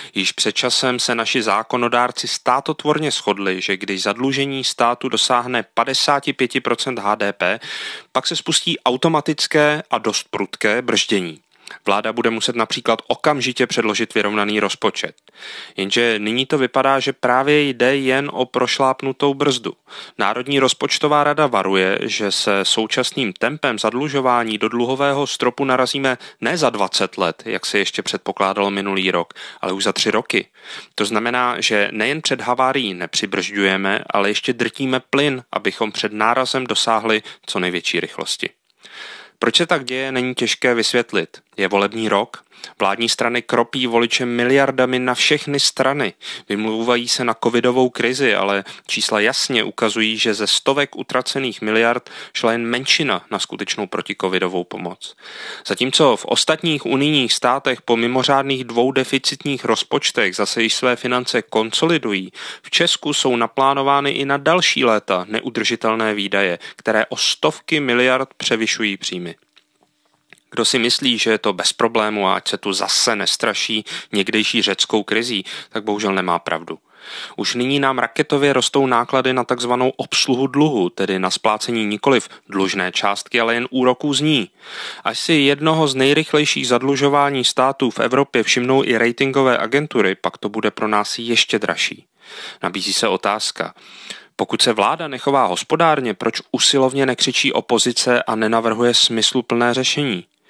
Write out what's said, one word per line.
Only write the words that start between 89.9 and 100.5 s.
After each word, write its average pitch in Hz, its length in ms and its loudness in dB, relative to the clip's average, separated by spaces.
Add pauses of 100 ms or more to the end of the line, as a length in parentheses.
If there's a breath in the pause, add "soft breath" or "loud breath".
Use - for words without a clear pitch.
pak - 220 -4
to - 120 -6
bude 107 220 -2
pro 110 160 -4
nás 104 320 0
ještě 117 400 0
dražší. - 460 -4 (580 loud breath)
Nabízí 92 300 -4
se 113 140 0
otázka. 101 640 -2 (640 loud breath)
Pokud - 260 -4
se 120 120 4
vláda 131 340 0
nechová 135 380 2
hospodárně, 151 680 2
proč - 280 -4 (100)
usilovně 135 540 2
nekřičí 131 480 0
opozice 120 720 2
a 110 120 -2
nenavrhuje 113 580 2
smysluplné 120 800 2
řešení? 123 520 -2 (240 loud breath)